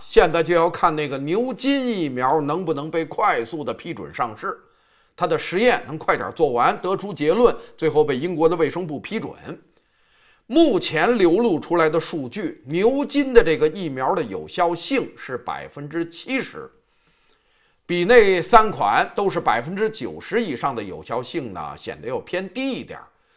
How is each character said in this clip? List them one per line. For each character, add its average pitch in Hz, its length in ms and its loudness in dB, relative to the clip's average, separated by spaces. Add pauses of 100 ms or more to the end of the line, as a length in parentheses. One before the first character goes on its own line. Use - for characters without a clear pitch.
现 185 300 4
在 165 120 2
就 170 100 0
要 170 160 4
看 170 260 0
那 151 120 -4
个 135 100 -6
牛 185 340 -2
津 269 360 0
疫 190 200 -2
苗 131 340 2
能 151 220 -2
不 160 100 -2
能 147 180 -6
被 165 140 0
快 160 380 0
速 151 200 -8
的 113 100 -4
批 127 200 -10
准 85 200 -12
上 113 240 -4
市， 190 220 -10 (560)
它 175 100 -4
的 160 140 0
实 - 200 -4
验 226 280 4
能 147 100 -10
快 156 200 0
点 95 160 -6
做 147 180 2
完， 123 300 2
得 185 160 -2
出 196 160 -8
结 151 200 2
论， 190 220 4 (220)
最 160 100 0
后 151 160 4
被 135 140 0
英 170 180 -4
国 160 140 4
的 175 80 0
卫 156 120 2
生 180 160 -6
部 151 140 -8
批 196 180 -8
准。 165 140 -8 (1160)
目 269 300 4
前 170 400 2
流 175 200 6
露 220 200 2
出 165 200 -2
来 160 120 4
的 156 80 0
数 156 300 -4
据， 165 380 -8
牛 214 400 0
津 269 280 -2
的 233 80 10
这 156 160 2
个 143 80 2
疫 170 220 -2
苗 135 260 -2
的 180 80 -2
有 95 240 -8
效 170 300 0
性 196 400 -4
是 - 220 -10
百 71 320 -10
分 143 200 -14
之 165 200 -6
七 254 320 -6
十， - 280 -12 (1160)
比 175 180 0
那 196 380 6
三 214 280 6
款 127 460 2
都 202 140 0
是 151 100 -2
百 120 220 0
分 160 140 -8
之 214 140 -2
九 92 300 -10
十 220 220 -2
以 170 140 -4
上 135 200 -4
的 110 80 -6
有 85 180 -12
效 120 200 -6
性 127 320 -8
呢， 76 240 -10
显 76 240 -12
得 107 60 -10
要 127 120 -4
偏 185 300 -6
低 262 220 -6
一 160 120 -8
点 76 160 -16
儿。 - 80 -20 (300)